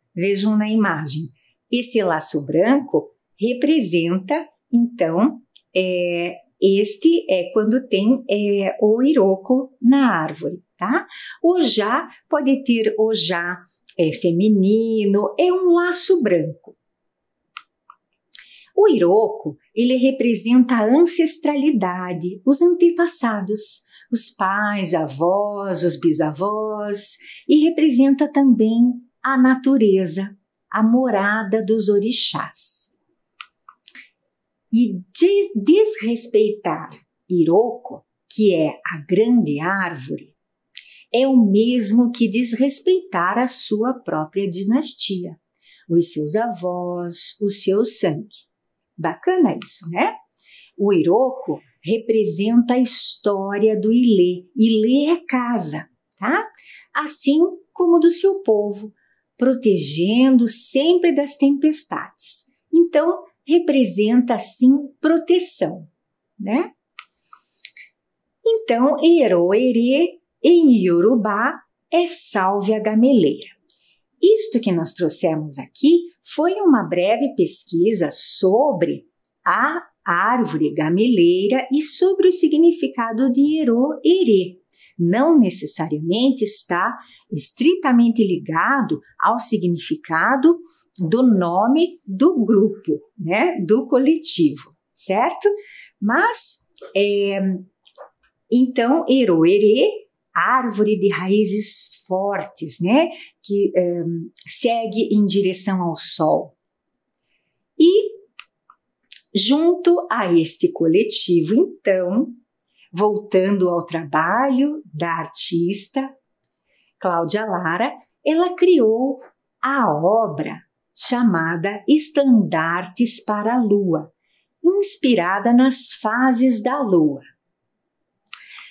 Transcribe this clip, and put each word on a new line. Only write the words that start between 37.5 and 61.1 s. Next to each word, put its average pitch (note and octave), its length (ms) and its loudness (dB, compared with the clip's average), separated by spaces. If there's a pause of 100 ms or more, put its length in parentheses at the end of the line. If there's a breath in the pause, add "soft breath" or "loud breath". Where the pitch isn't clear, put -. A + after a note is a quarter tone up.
que G3+ 280 2
é D#3 140 0 (220)
a E3+ 60 -12 (100)
grande F#3+ 520 2
árvore, E3 760 -6 (800 loud breath)
é C4 140 2
o C4+ 100 2
mesmo A3+ 760 2
que A#3 160 0
desrespeitar A#3 1080 -2
a B3+ 100 0
sua A#3 460 -2
própria F#3+ 560 -6
dinastia, F#3+ 880 -4 (500 soft breath)
os E3+ 240 2
seus D3+ 240 -4
avós, F3+ 1040 -6
o G3+ 100 -2
seu G3 360 0
sangue. D3 420 -2 (680)
Bacana F#3 680 -2
isso, - 260 -10
né? B3+ 240 -4 (640 loud breath)
O G3+ 160 0
Iroko F#3 640 0 (240)
representa A3 920 0
a B3+ 40 2
história G3+ 1000 0
do G3+ 140 -2
Ilê. F#3+ 540 2 (100)
Ilê A3+ 560 2
é F4 140 0
casa, G#3+ 640 -6 (260)
tá? F4 320 -4 (460 loud breath)
Assim D4+ 460 0 (340)
como E4+ 240 2
do E4 140 4
seu G4 320 0
povo, G#3 500 -2 (420)
protegendo A#3 1120 2
sempre E4+ 640 2